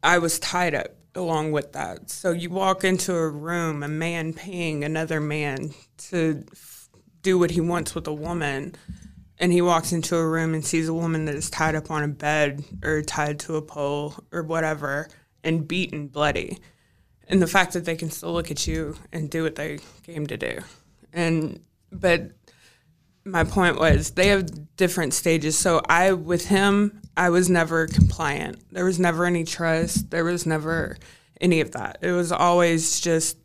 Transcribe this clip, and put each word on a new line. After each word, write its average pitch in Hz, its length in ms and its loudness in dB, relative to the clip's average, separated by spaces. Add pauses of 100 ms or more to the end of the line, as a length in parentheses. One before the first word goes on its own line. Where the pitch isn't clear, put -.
I 170 160 4
was 165 220 0
tied 175 360 -2
up - 200 -6 (180)
along 160 380 -2
with 147 220 -4
that. 113 360 -10
So - 220 -2
you 170 180 -4
walk 190 360 0
into 185 280 2
a 165 160 0
room, 156 540 -4
a 147 60 -6
man 160 420 -4
paying 165 520 -6
another 160 360 -2
man 147 540 -4 (360)
to 160 340 0 (100)
f-, - 360 -20 (320)
do 185 160 4
what 170 140 4
he 165 100 2
wants 170 320 -2
with 165 140 -6
a 156 60 -4
woman, 151 600 -4 (680)
and 180 100 4
he 175 100 6
walks 170 300 2
into 170 240 -2
a 165 100 2
room 160 280 0
and 156 100 -2
sees 160 240 0
a 160 60 -2
woman 165 320 0
that 147 100 -4
is 151 140 -6
tied 156 260 0
up 156 160 -6
on 151 120 -2
a 147 40 0
bed 147 560 0 (200)
or 151 180 0
tied 147 400 -2
to 160 160 -6
a 156 40 -4
pole 147 540 -4 (160)
or 170 120 -6
whatever 156 680 -2 (340)
and 160 240 0
beaten 165 400 -4
bloody. 147 520 -2 (680)
And 185 140 4
the 165 60 4
fact 180 260 2
that 175 120 -4
they 165 100 -2
can 165 160 -6
still 170 200 -10
look 170 200 -4
at - 160 -4
you 160 280 -4 (160)
and 156 180 -6
do 160 140 -2
what 160 120 -4
they 147 240 -8 (240)
came 151 240 -8
to 123 100 -6
do. 60 220 -4 (520)
And, 165 480 0 (320)
but 185 400 0 (920)
my 185 180 0
point 170 360 2
was 156 320 4
they 185 160 4
have 175 500 0
different 175 360 2
stages. 156 440 2
So 170 320 4
I, 180 240 6
with 170 340 -2
him, 202 540 2 (160)
I 180 120 4
was 175 200 4
never 165 380 2
compliant. - 720 4 (100)
There 180 140 -2
was 180 140 2
never 175 260 4
any 175 180 2
trust. 165 680 -2
There 170 120 0
was 170 220 -2
never 156 520 -2 (420)
any 170 220 4
of - 100 -2
that. - 300 -8
It 175 100 0
was 175 200 0
always 170 680 2
just 165 460 0